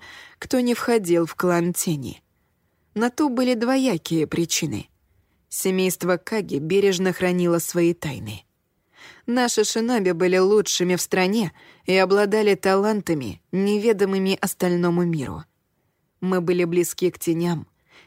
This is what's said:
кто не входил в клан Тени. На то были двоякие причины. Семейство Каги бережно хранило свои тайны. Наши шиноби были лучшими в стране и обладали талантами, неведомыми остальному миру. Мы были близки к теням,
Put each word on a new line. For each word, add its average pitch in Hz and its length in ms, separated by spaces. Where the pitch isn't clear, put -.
кто - 220
не 240 120
входил 175 520
в 160 100
клан 175 380
Тени. 143 500
На 233 160
то 294 200
были 247 260
двоякие 226 680
причины. 160 640
Семейство 185 680
Каги 175 420
бережно 185 520
хранило 175 480
свои 175 340
тайны. 110 520
Наши 240 360
шиноби 226 480
были 180 260
лучшими 185 580
в 165 60
стране 190 500
и 185 100
обладали 202 600
талантами, 190 840
неведомыми 196 880
остальному 175 640
миру. 156 400
Мы 185 200
были 175 220
близки 175 480
к - 80
теням, 170 480